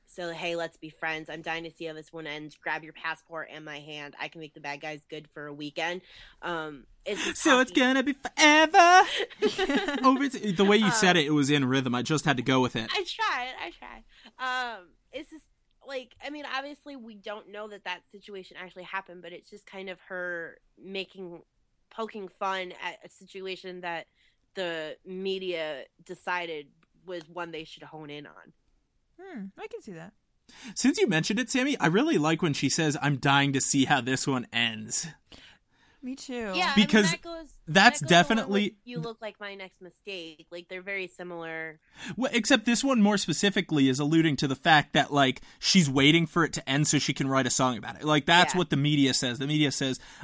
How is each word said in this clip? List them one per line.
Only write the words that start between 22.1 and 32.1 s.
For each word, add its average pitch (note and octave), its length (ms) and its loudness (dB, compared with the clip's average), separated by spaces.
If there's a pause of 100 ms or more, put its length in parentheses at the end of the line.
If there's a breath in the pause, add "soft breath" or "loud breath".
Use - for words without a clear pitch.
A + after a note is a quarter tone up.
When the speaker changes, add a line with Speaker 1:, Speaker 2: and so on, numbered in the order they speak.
Speaker 1:
fun F#3 460 -6 (100)
at F3 220 -10
a F3 40 -20
situation F#3 720 -14
that E3+ 260 -8 (480)
the E3 500 -6
media F#3 800 -6 (200)
decided E3+ 640 -8 (380)
was F3 260 -10
one E3+ 200 -10
they D#3+ 120 -10
should - 200 -18
hone D3+ 260 -16
in D3 180 -14
on. E2 240 -20 (720)
Speaker 3:
Hmm, D#4 240 -14 (120)
I G#4 100 -14
can A4+ 140 -16
see G3+ 120 -16
that. E3 180 -16 (640 loud breath)
Speaker 2:
Since D4 220 2
you F#4+ 100 4
mentioned G3 320 0
it, B3+ 100 -4
Sammy, C4 300 0
I - 80 2
really A#3+ 300 2